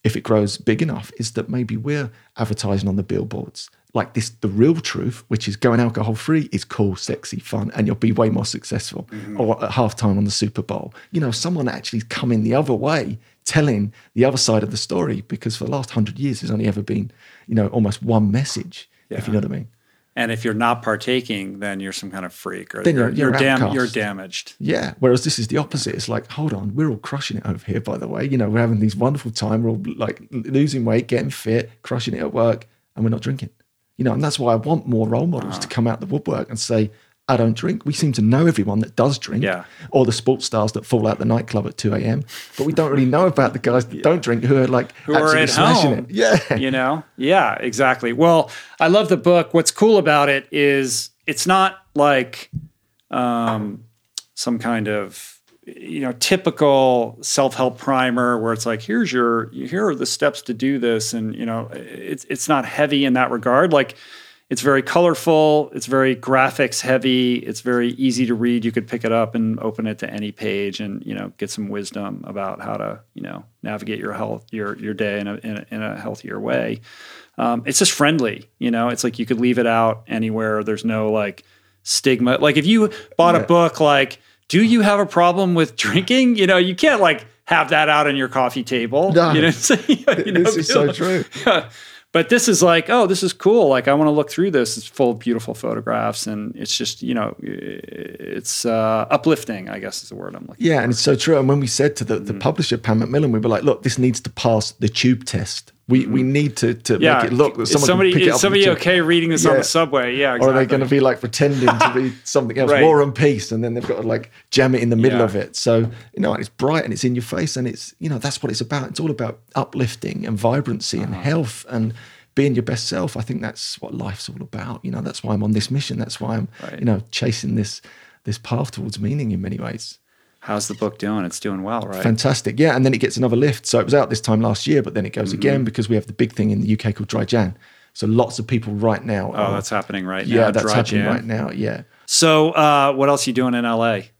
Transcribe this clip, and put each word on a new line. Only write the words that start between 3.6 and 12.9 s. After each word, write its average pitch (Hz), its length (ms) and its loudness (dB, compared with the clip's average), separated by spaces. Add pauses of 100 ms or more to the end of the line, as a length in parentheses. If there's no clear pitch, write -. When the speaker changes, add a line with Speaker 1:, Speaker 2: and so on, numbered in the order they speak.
Speaker 1:
Like - 200 -4
this, 110 160 -4
the - 180 -6
real 117 280 4
truth, - 520 -6
which 110 200 -2
is 101 80 -4
going 117 240 4
alcohol 113 360 0
free 156 360 -2
is - 140 -4
cool, 101 300 -2
sexy, - 440 -8
fun, 110 360 -6
and 107 120 0
you'll 110 80 0
be 117 160 0
way 113 180 2
more 110 160 -2
successful. - 680 -8
Speaker 2:
Mm-hmm. 107 280 -12
Speaker 1:
Or 113 240 0
at 107 80 -6
halftime 107 460 0
on 101 80 2
the 98 60 -2
Super - 300 -2
Bowl, - 320 -8 (180)
you 165 100 -2
know, 127 100 -2
someone 156 360 -2
actually - 340 -6
coming 113 420 -2
the 113 120 2
other 139 180 2
way, 127 460 -2 (260)